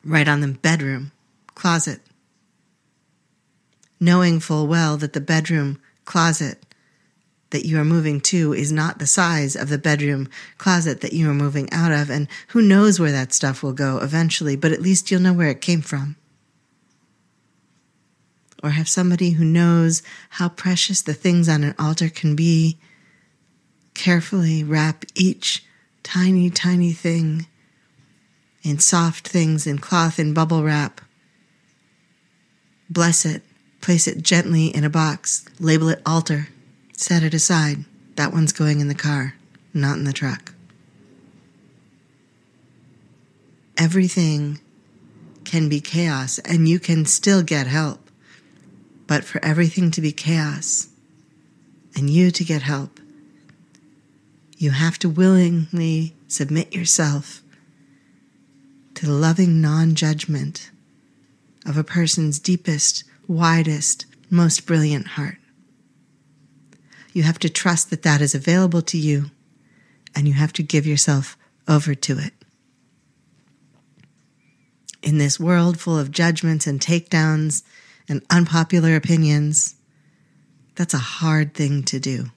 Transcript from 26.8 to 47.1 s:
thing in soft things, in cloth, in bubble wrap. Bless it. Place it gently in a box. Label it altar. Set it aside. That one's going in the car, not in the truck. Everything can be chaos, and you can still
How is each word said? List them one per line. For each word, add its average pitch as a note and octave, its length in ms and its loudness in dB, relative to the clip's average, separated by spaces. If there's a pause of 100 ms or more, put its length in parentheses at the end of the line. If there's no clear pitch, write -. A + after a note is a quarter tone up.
thing E3 540 -2 (1120)
in D3 160 -2
soft E3+ 500 2
things, D#3+ 380 0
in C#3+ 140 -4
cloth, E3 400 0
in D3+ 160 0
bubble D#3+ 280 2
wrap. D3 380 -2 (1900)
Bless E3+ 340 2
it. D#3 160 -4 (400)
Place E3+ 240 2
it - 160 -6
gently E3 460 2
in D3 160 -2
a D3+ 40 0
box. D#3 580 -4 (140)
Label D#3+ 300 2
it - 160 -4
altar. D#3+ 440 -2 (520)
Set E3+ 220 2
it D#3 100 -2
aside. D3+ 520 0 (320)
That D3 160 -2
one's D#3+ 180 2
going D3+ 300 0
in C#3+ 80 -2
the C#3+ 40 -4
car, C#3 420 -4 (380)
not C#3+ 240 0
in C#3+ 60 -4
the C#3 80 -2
truck. - 420 -6 (3250)
Everything D#3+ 840 0 (840)
can D#3+ 240 0
be D3 100 0
chaos, D3+ 600 -4
and E3 280 2
you E3+ 100 4
can E3 280 0
still G3 360 2